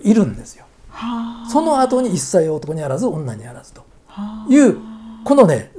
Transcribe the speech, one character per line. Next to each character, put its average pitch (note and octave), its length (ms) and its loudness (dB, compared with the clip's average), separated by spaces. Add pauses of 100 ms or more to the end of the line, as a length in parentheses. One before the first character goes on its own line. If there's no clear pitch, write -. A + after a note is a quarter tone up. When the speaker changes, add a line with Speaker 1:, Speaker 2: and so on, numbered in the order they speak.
Speaker 1:
い G#3+ 100 2
る G#3 120 4
ん G2 100 -6
で - 100 -14
す - 100 -20
よ。 - 100 -20 (240)
Speaker 2:
は A#3 580 -10
あ。 - 20 -12
Speaker 1:
そ D4 120 0
の D4+ 180 0
後 B3+ 220 2
に、 A#3 120 -2
「一 E3 80 -2
切 D#3+ 280 0
男 D#3 260 -6
に D#3 80 -6
あ C#3+ 60 -6
ら C3 100 -4
ず B3 80 -2
女 D#3 260 -6
に G#2+ 140 -16
あ B2 60 -20
ら - 100 -20
ず」 - 100 -20
と - 80 -20 (680)
い C4+ 80 6
う、 C4+ 180 6
Speaker 2:
は - 60 -12 (400)
あ。 - 20 -
Speaker 1:
こ C#4 120 2
の B3 120 8
ね、 B2+ 320 -2